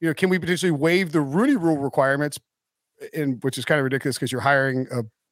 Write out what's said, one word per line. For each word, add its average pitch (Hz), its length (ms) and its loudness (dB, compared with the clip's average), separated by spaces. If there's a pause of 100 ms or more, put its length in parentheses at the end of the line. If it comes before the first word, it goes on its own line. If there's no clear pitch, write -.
you 165 80 -2
know, 151 60 0
can 190 140 0
we 185 100 2
potentially 170 320 0
waive 165 420 2
the 165 100 2
Rooney 208 340 2
Rule 165 220 2
requirements?" 139 600 0 (760)
In, 139 260 -2
which 135 180 -4
is 123 60 -8
kind 151 160 2
of 135 40 0
ridiculous 131 320 -2
'cause 131 140 -4
you're 127 100 -6
hiring 135 520 2
a, 120 100 -4 (300)